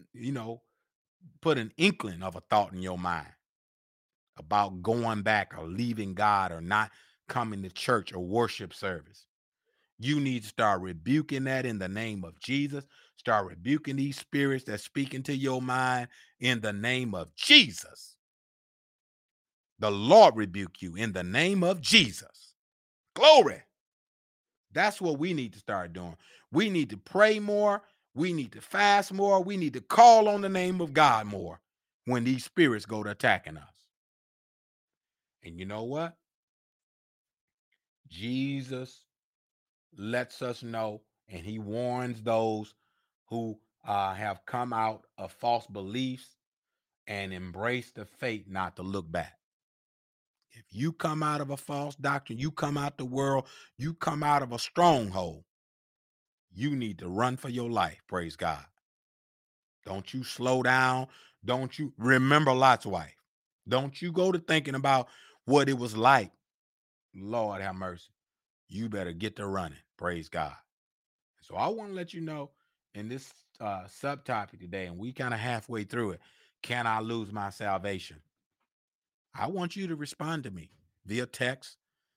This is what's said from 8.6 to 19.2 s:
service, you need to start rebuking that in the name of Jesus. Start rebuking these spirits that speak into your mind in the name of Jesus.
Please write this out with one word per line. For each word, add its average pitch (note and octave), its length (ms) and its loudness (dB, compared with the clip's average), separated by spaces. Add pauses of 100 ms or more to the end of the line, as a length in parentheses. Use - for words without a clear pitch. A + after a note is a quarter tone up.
service, F2 520 -10 (760)
you C#3+ 180 -2
need C3 240 -2
to G#2 60 -14
start G#2 320 2
rebuking B2 640 -2
that C3 200 -2
in A#2 140 -4
the F#2+ 100 -4
name G#2 360 -6
of E2 160 -18
Jesus. C#3 440 -4 (320)
Start G#2+ 300 0
rebuking B2+ 480 -2
these C#3 240 -4
spirits C#3 460 -2
that G#2+ 160 -8
speak C3+ 340 -6
into C3+ 180 -6
your C3 300 -2
mind B2+ 460 0 (320)
in B2 200 2
the G#2+ 120 -4
name A#2 420 -2
of E2 220 -8
Jesus. - 800 2 (1600)